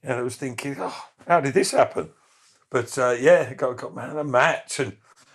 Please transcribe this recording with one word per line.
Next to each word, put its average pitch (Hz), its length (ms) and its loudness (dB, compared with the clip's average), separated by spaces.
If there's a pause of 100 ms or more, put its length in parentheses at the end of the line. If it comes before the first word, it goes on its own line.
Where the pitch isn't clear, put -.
and 131 160 -4
I 123 40 -2
was 123 140 -6
thinking, 135 420 -8
"Oh, - 300 -10 (180)
how 170 140 4
did 135 140 -2
this 190 160 2
happen?" 98 400 0 (600)
But, 123 280 -4
uh, 123 220 2
yeah, 147 340 6
got, 123 220 -4
got - 180 -12
man 117 160 -10
of 151 60 -8
the 151 80 -4
match, 143 560 2
and 104 160 -4 (380)